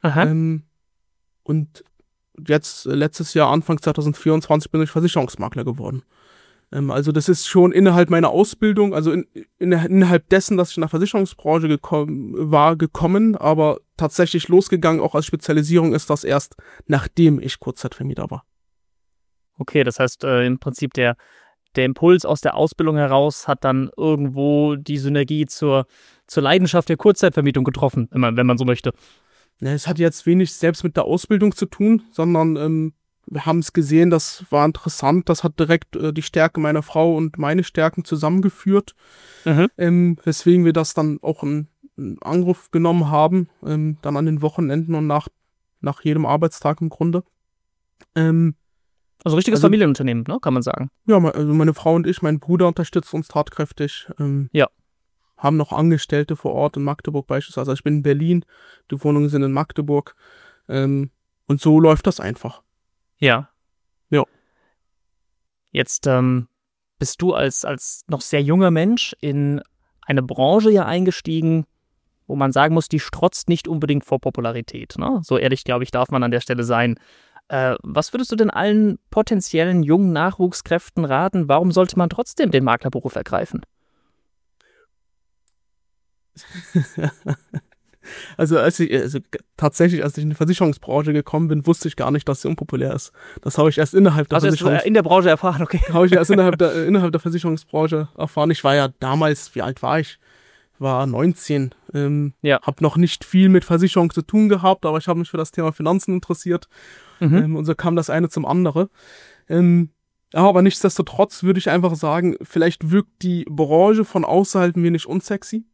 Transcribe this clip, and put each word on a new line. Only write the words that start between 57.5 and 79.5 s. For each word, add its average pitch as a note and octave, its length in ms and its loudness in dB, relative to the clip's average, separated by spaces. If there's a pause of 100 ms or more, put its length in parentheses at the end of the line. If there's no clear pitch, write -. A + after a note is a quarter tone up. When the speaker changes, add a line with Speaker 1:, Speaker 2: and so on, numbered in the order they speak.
Speaker 2:
Also C3+ 60 -4
ich - 60 -16
bin D3+ 120 0
in D3 60 -2
Berlin, D#3+ 420 0 (460)
die C#3 120 -8
Wohnungen D3 260 2
sind C#3+ 140 -2
in C3+ 100 -2
Magdeburg, C#3+ 600 -4 (540)
ähm, C3+ 420 -2 (380)
und C#3+ 120 0
so D#3 200 6
läuft D#3 260 4
das F#3+ 140 -2
einfach. - 420 -10 (560)
Speaker 1:
Ja. C3+ 300 2 (600)
Speaker 2:
Ja. C#3+ 140 2 (1500)
Speaker 1:
Jetzt, - 360 -4
ähm, B2+ 420 0 (500)
bist - 240 -6
du F3+ 100 0
als, - 320 -2
als - 440 -10
noch C#3+ 120 -4
sehr D3 220 -2
junger F3 280 4
Mensch F3+ 500 0
in C#3+ 420 -2 (400)
eine C3+ 200 -2
Branche D3+ 480 2
ja G3 140 4
eingestiegen, D#3+ 800 -2 (600)
wo C#3+ 100 -8
man C3+ 160 0
sagen D3 220 2
muss, D#3+ 140 0
die D#3 120 -2
strotzt - 480 -4
nicht E3+ 200 -2
unbedingt D3 360 -2
vor - 160 -4
Popularität, A#2 800 -8
ne? B3+ 240 -4
So C3+ 160 -2
ehrlich, C3 260 -2
glaub B2 160 -4
ich, B2+ 100 -10
darf B2+ 200 -2
man C3 140 -2
an A#2+ 60 -2
der A#2+ 100 -2
Stelle A#2+ 240 -6
sein. A#2+ 340 -2 (500)
Äh, C3 340 -2
was - 300 -6
würdest B3 200 -6
du A3+ 40 -6
denn G#3+ 140 0
allen G#3 480 0 (120)
potenziellen F3+ 720 0